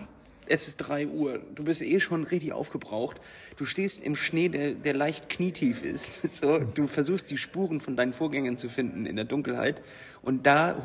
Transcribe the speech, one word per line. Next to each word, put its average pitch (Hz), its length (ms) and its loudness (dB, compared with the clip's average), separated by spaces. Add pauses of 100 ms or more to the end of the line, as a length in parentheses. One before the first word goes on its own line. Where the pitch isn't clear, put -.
(500)
es 160 200 2
ist - 80 -10
drei 147 300 -2
Uhr, 143 320 -2 (160)
du 151 100 -8
bist 165 160 0
eh 170 180 4
schon 165 240 0
richtig 160 300 -2
aufgebraucht, - 640 -4 (380)
du 143 80 -4
stehst 190 360 -2
im 147 140 0
Schnee, 160 320 2
der, 143 240 0
der 143 220 0
leicht 147 340 0
knietief 156 560 0
ist. - 480 -4
<laughs> - 20 -
So, 151 260 4
du 139 280 0
versuchst, 156 420 0
die 139 80 -4
Spuren 160 440 -2
von 131 160 -4
deinen 123 160 4
Vorgängern 139 420 0
zu 120 140 -6
finden 110 360 -2
in 101 120 -4
der 110 80 0
Dunkelheit 123 560 0 (400)
und 131 260 2
da 151 360 8